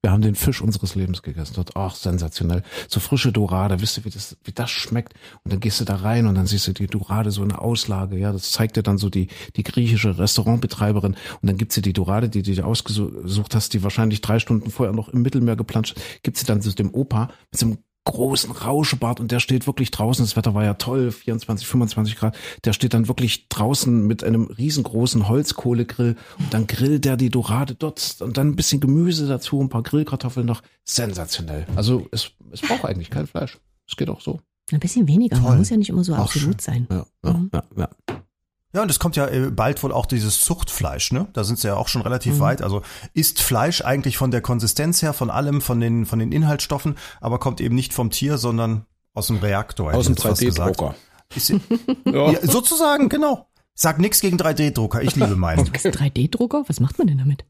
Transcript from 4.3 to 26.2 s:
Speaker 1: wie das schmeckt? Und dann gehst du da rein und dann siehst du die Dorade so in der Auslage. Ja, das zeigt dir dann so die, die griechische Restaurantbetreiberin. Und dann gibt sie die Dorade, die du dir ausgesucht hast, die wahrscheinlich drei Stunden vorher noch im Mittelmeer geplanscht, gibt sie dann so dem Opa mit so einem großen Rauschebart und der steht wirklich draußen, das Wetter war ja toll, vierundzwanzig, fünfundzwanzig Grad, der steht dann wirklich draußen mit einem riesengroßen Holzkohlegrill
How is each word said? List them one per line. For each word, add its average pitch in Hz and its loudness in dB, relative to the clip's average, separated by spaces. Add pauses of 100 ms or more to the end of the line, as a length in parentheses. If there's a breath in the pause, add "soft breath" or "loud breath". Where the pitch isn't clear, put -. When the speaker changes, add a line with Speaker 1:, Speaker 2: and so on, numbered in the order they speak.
Speaker 1:
wie - -12
das 120 -6
schmeckt? - -4 (320 loud breath)
Und - -4
dann 95 -2
gehst 110 -2
du 113 -2
da 98 -2
rein 113 2
und 98 4
dann 92 2
siehst 101 0
du 95 -2
die 95 -4
Dorade 104 -2
so 101 -2
in 101 0
der - -6
Auslage. 98 -2
Ja, 101 0
das 95 -4
zeigt - -2
dir 110 2
dann 98 2
so 101 0
die, 92 0 (260 loud breath)
die 107 -2
griechische 110 2
Restaurantbetreiberin. 104 2
Und - -6
dann 95 2
gibt 110 -2
sie 104 0
die 101 2
Dorade, 101 0
die 104 -2
du 98 0
dir 90 -2
ausgesucht 101 -2
hast, 110 0
die 98 0
wahrscheinlich 107 0
drei 110 2
Stunden 110 0
vorher 104 0
noch 110 -4
im 123 2
Mittelmeer 123 2
geplanscht, 110 -2 (280 loud breath)
gibt - -2
sie - -4
dann 104 2
so 104 -2
dem 98 0
Opa 120 -2 (240 loud breath)
mit - -4
so 117 2
einem 107 0 (300)
großen 127 -2
Rauschebart 123 0
und 117 -4
der 120 2
steht 127 0
wirklich 131 -2
draußen, 117 0
das 101 0
Wetter 110 2
war 104 2
ja 104 2
toll, 123 0
vierundzwanzig, 113 -4
fünfundzwanzig 110 0
Grad, 110 -2 (280 loud breath)
der 113 2
steht 120 0
dann 113 4
wirklich - -2
draußen 117 2
mit 110 0
einem 113 2
riesengroßen 120 0
Holzkohlegrill 120 0 (240 loud breath)